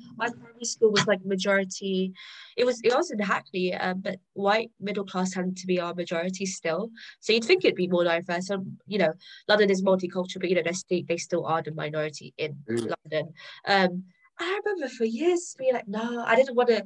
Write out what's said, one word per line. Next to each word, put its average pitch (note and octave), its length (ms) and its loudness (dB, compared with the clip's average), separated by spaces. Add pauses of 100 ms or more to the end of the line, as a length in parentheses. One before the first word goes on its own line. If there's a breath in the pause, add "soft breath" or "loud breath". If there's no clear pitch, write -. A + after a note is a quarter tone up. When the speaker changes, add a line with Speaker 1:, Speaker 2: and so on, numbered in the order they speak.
(160)
Speaker 1:
my A3 140 -4
primary - 360 -14
school G#3+ 260 2
was, G3 140 4
like, F#3+ 180 0
majority, F#3+ 920 -2 (420 loud breath)
it A#3+ 100 2
was, A#3 180 0
it A3+ 120 4
was E4 160 0
in A3 80 -6
Hackney, F#3 560 -2
um, F#3 260 -2
but F#3+ 160 -6 (160)
white G#3 460 0
middle G3 260 -4
class F#3 260 -2
tend F#3 260 -4
to F#3 100 -12
be F3+ 120 2
our E3+ 140 -4
majority F3 540 -4
still. F#3+ 420 -4 (300 loud breath)
So - 140 2
you'd A3+ 100 4
think F#4 220 4
it'd A3+ 100 4
be F3+ 120 0
more F3 160 4
diverse. F3 460 0
And, F#3+ 280 -6 (100)
you G#3 100 -4
know, E3 160 4 (340 loud breath)
London G#3 220 6
is F#3+ 140 2
multicultural, F#3 560 0
but, F3+ 100 -2
you F3+ 60 4
know, E3+ 80 2
they E3 80 0
sti-, F3 360 -2
they E3+ 100 0
still E3+ 280 -2
are E3 160 0
the D#3 120 -8
minority D3+ 640 -6
in D3 180 -4 (100)
Speaker 2:
Mm. A#2 360 -2
Speaker 1:
London. D#3 300 -4 (340 loud breath)
Um, F#3 360 2 (360 soft breath)
I F4+ 240 -2
remember F#4 260 -4
for A#3 160 -4
years D#4+ 520 0
being C4 160 2
like, A#3 140 -4
"No," A#3 380 -4
I A3+ 100 4
didn't C4 200 6
wanna, A#3 300 4